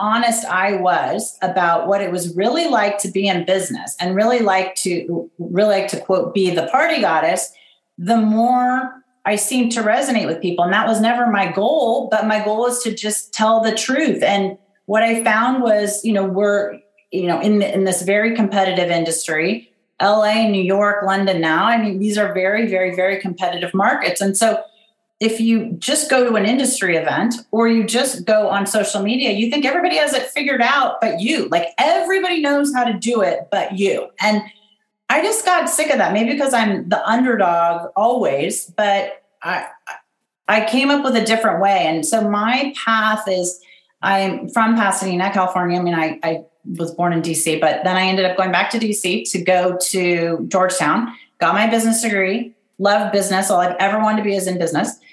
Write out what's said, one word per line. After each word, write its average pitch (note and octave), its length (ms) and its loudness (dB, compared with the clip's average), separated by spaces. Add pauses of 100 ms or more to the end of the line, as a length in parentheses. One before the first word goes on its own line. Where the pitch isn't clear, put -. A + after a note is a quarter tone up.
honest A#3 460 0
I G3 300 0
was F3+ 640 -2
about E3+ 440 0
what G3 140 2
it F#3+ 100 -4
was F3 240 -6
really B3 320 0
like G#3 320 0
to G3 100 -6
be G3 200 0
in F3 160 -2
business - 560 -2
and F3+ 160 -2
really A#3 240 2
like F#3+ 360 0
to, E3+ 640 -4
really F#3+ 420 0
like F#3+ 80 -4
to, - 120 -8
quote, - 320 0
"be F#3 180 2
the F3 180 -2
party D4 340 0
goddess," E3 500 0 (460)
the G3+ 180 0
more B3 760 2 (320)
I G#3 100 2
seemed A#3+ 360 0
to A3+ 100 -2
resonate A3+ 440 0
with E3 140 -4
people. F3 240 0
And F#3 80 0
that A3 160 2
was G#3+ 140 2
never A#3+ 240 2
my G3 260 0
goal, B3 580 0
but G#3+ 160 2
my G#3+ 160 0
goal G#3+ 180 -2
was A#3+ 240 -2
to A3 100 -4
just - 400 -6
tell A3+ 260 4
the A3+ 140 0
truth. C4 480 0
And F#3+ 340 0 (300)
what G#3+ 160 2
I A3+ 200 2
found A#3 400 0
was, G#3 400 0
you A3+ 120 0
know, G3 100 2
we're, G3+ 560 0 (320)
you F3+ 140 -2
know, E3+ 140 0
in, G#3 200 2
in F#3+ 240 0
this F3+ 160 0
very G#3 340 0
competitive F#3+ 560 0
industry, E3 800 -2 (300)
L G#3+ 240 4
A, A3 240 2
New G3 140 0
York, G3+ 420 0
London F#3+ 380 0
now, D#3+ 240 2
I A#3 100 4
mean, G#3 220 -2
these G#3 180 0
are G#3 160 0
very, G3 340 0
very, F#3 300 -2
very F#3+ 240 0
competitive F3 540 -4
markets. G3 460 0
And G3 160 0
so - 280 2 (560)
if A3+ 180 0
you A3+ 400 0
just - 320 -2
go B3 180 4
to A3+ 60 2
an G#3 100 2
industry A3 520 0
event D#3+ 400 0 (160)
or A3+ 160 2
you A3+ 160 2
just A3+ 400 -2
go G#3+ 240 2
on G3 180 0
social G3+ 380 -2
media, B3 260 0
you G#3+ 220 0
think D4 120 0
everybody F4 320 0
has D4 180 2
it B3+ 160 0
figured C#4 300 -2
out B3+ 400 2
but F3+ 200 -2
you. A#3+ 280 -2
Like, E3+ 200 0 (100)
everybody F4 640 2
knows C#4+ 340 0
how B3 80 0
to A#3 100 0
do G#3+ 280 -2
it F3 320 0
but G3 260 -2
you. F#3+ 300 0 (120)
And G#3 220 2 (680)
I D4 140 2
just G#4+ 220 -2
got F4+ 260 2
sick D4+ 200 0
of C4 80 2
that, F#3 140 0
maybe A3+ 200 0
because C#4 200 0
I'm G#3 360 0
the - 200 -2
underdog F3 840 2
always, G3+ 680 0 (120)
but G3+ 460 0 (220)
I, E3+ 220 -6 (840)
I G#3+ 160 2
came C4 260 2
up C#4+ 140 2
with B3 100 2
a A3+ 100 2
different A3 360 2
way. F#3+ 260 4
And D#3+ 180 0
so G#3+ 240 0
my A#3+ 460 0
path G#3+ 540 0
is, F#3 320 -2 (400)
I'm G3 480 0
from A3+ 260 -2
Pasadena, F#3+ 580 -2
California. F3+ 460 -2
I F3+ 60 -2
mean, F3 100 -2
I, D#3+ 300 -4
I E3 200 -4 (200)
was E3 280 -8
born F3 200 -2
in E3 80 0
D E3 140 -4
C, D#3 260 -2
but - 240 0
then F#3 120 0
I F#3 120 0
ended F#3+ 160 0
up F#3 120 -2
going F#3 140 0
back F#3 200 0
to A#3 100 -2
D A3 120 -2
C G3+ 340 -2
to F#3 140 -4
go F3+ 400 2
to E3+ 680 -2
Georgetown, F#3 640 0 (240)
got E3+ 160 2
my G#3+ 140 2
business A3+ 340 2
degree, G#3 540 -2 (220)
loved G3+ 340 2
business. F#3+ 400 0
All F3+ 80 4
I've F3+ 180 0
ever G3+ 220 0
wanted G#3+ 160 2
to G#3 80 -2
be G3+ 100 0
is F#3 140 -2
in F#3 100 -2
business. E3+ 400 -2 (140)